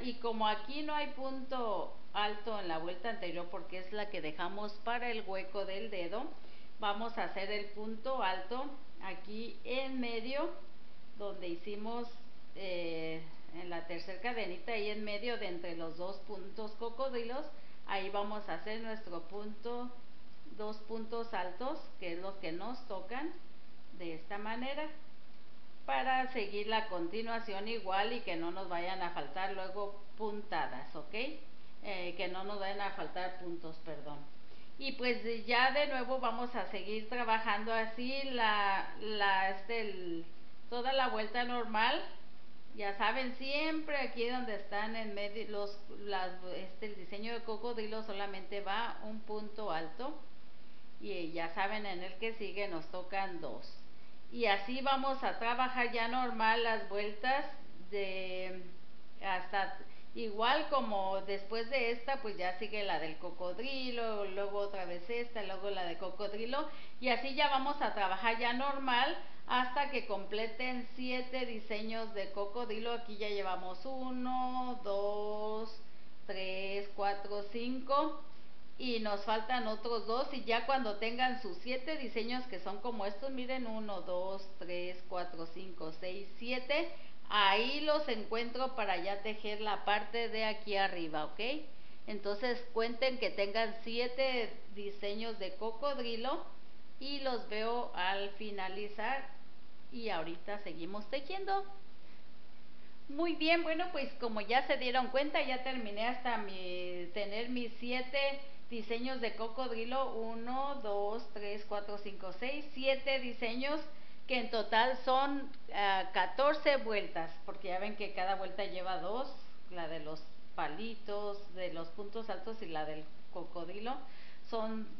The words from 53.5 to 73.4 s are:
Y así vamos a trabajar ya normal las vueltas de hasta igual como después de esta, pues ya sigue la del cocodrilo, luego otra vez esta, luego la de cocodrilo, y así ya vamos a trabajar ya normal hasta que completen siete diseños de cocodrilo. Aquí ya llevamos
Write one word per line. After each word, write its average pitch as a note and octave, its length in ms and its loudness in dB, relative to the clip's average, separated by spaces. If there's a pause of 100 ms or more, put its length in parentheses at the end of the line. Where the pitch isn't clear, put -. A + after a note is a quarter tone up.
Y A#3 140 2
así G#3 340 2
vamos C4 420 2
a G3+ 160 0
trabajar A#3+ 540 2
ya A#3 160 2
normal A#3 560 2
las A3+ 240 2
vueltas G#3+ 560 0 (460)
de F#3 720 -2 (580)
hasta F#3+ 540 0 (380)
igual A#3 540 2
como G3+ 540 2
después G3+ 480 0
de B3 200 2
esta, B3+ 300 0
pues G3+ 160 -2
ya F3+ 220 0
sigue G#3+ 260 -2
la F3 140 0
del D#3 180 -2
cocodrilo, A3 1080 -2
luego G3+ 320 -2
otra G3 260 -2
vez F3 240 -2
esta, A#3+ 340 0
luego F#3+ 280 -2
la F#3+ 140 0
de E3+ 120 -2
cocodrilo, G#3+ 720 -2 (320)
y B3+ 80 2
así C4+ 260 2
ya C#4+ 140 4
vamos C#4 320 2
a G#3+ 140 2
trabajar G#3 440 2
ya A#3+ 140 2
normal C4+ 640 2 (300)
hasta B3+ 440 2
que A#3+ 160 0
completen A3+ 800 0 (100)
siete B3+ 500 0
diseños A3 640 0
de G3 200 0
cocodrilo. G#3+ 600 0
Aquí A3 240 -2
ya G#3 140 0
llevamos F#3 560 0